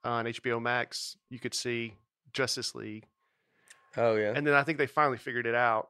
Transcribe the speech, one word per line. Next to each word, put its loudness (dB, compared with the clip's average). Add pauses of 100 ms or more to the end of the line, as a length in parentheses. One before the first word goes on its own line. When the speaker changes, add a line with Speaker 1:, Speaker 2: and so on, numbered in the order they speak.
Speaker 1:
on -2
H -8
B 0
O 0
Max, -4 (120)
you -14
could -8
see -4 (360)
Justice -2
League. -12 (880)
Speaker 2:
Oh, 4
yeah. 2
Speaker 1:
And 0
then 4
I 6
think -2
they 2
finally 2
figured -4
it 2
out 2